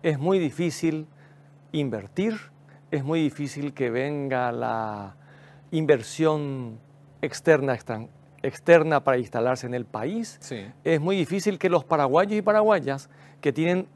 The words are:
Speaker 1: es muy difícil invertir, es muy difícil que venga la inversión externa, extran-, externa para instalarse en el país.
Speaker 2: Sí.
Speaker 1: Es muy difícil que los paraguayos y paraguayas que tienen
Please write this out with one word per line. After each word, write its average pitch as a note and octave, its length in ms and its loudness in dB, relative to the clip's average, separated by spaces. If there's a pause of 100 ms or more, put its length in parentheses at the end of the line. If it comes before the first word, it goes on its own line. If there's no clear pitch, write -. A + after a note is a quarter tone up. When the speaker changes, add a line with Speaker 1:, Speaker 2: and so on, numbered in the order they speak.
Speaker 1:
es D#3 160 0
muy F3+ 220 2
difícil D#3 640 -2 (640)
invertir, C#3+ 600 -2 (560)
es D3 140 -2
muy D#3+ 180 0
difícil C#3+ 540 -4
que B2 160 -2
venga C3 600 -2
la A2 640 -6 (540)
inversión C#3+ 1080 0 (420)
externa, C#3 540 2
extran-, A2+ 340 -10 (320)
externa D#3 600 4
para C3 160 2
instalarse B2 480 -2
en A#2+ 80 -6
el B2 100 -4
país. F3 560 -8
Speaker 2:
Sí. G#2 240 -12 (180)
Speaker 1:
Es D#3+ 160 2
muy F3+ 160 0
difícil F#3+ 440 -2
que F#3 100 2
los E3+ 140 2
paraguayos D#3+ 500 2
y G#3 80 0
paraguayas G3 680 2 (320)
que C3 140 0
tienen F3 420 0